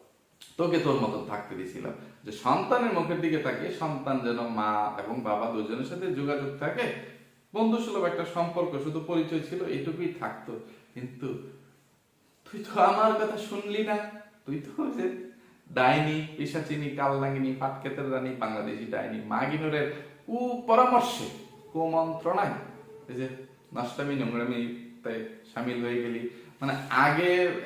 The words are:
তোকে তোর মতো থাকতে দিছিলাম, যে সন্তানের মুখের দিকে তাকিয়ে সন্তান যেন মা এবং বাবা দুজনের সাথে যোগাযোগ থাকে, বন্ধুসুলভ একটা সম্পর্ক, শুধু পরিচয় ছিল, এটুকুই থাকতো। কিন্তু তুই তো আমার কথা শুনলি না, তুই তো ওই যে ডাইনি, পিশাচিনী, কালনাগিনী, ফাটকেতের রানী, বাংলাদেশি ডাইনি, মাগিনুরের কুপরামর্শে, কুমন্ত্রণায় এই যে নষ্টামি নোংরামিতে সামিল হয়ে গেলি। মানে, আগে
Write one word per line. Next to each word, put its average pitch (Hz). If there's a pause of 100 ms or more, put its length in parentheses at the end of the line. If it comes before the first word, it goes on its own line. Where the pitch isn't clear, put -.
(560)
তোকে 170
তোর 143
মতো 107
থাকতে 104
দিছিলাম, - (320)
যে 104
সন্তানের 202
মুখের 165
দিকে 156
তাকিয়ে 139
সন্তান 139
যেন 117
মা 107 (140)
এবং 120
বাবা 107
দুজনের 113
সাথে 175
যোগাযোগ 139
থাকে, - (720)
বন্ধুসুলভ 220
একটা 170 (100)
সম্পর্ক, 165
শুধু 156
পরিচয় 165
ছিল, 175
এটুকুই 156
থাকতো। - (340)
কিন্তু 123 (1200)
তুই -
তো 202
আমার 214
কথা 214
শুনলি 208
না, 208 (500)
তুই 143
তো -
ওই -
যে - (400)
ডাইনি, 151 (100)
পিশাচিনী, 147
কালনাগিনী, 135
ফাটকেতের 135
রানী, 127
বাংলাদেশি 110
ডাইনি, 110
মাগিনুরের 147 (340)
কুপরামর্শে, 247 (300)
কুমন্ত্রণায় 165 (560)
এই 123
যে 131 (460)
নষ্টামি 139
নোংরামিতে 117 (140)
সামিল 120
হয়ে 120
গেলি। 117 (300)
মানে, 139 (180)
আগে 170 (180)